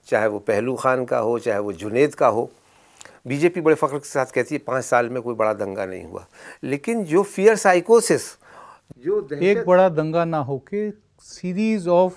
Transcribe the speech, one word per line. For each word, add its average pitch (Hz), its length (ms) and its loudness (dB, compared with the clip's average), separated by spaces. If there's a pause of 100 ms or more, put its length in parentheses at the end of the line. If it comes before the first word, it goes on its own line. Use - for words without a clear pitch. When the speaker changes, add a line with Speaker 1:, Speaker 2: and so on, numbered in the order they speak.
Speaker 1:
चाहे 110 200 0
वो 104 120 -2
पहलू 113 360 -2
खान 127 300 0
का 127 140 -2
हो, 113 200 0
चाहे 110 200 -2
वो 104 140 -6
जुनैद 113 420 -2
का 143 120 2
हो, 120 240 0 (760)
बीजेपी 165 340 0
बड़े 156 140 4
फ़ख्र 143 240 -2
के - 100 -12
साथ 131 180 -2
कहती 127 280 -4
है, 135 120 -6
"पाँच 123 180 -4
साल 120 240 0
में 123 140 -8
कोई 117 120 -6
बड़ा 107 180 0
दंगा 101 340 -6
नहीं 92 180 -12
हुआ।" 92 220 -16 (380)
लेकिन 185 400 -4
जो 165 180 2
फियर 202 340 4
साइकोसिस, 180 680 4 (760)
जो 185 220 -2
दहशत 147 220 -8
Speaker 2:
एक 190 240 2
बड़ा 185 220 6
दंगा 160 360 0
ना 165 140 -2
होके 202 640 -6 (200)
series 190 680 -4
of 180 280 4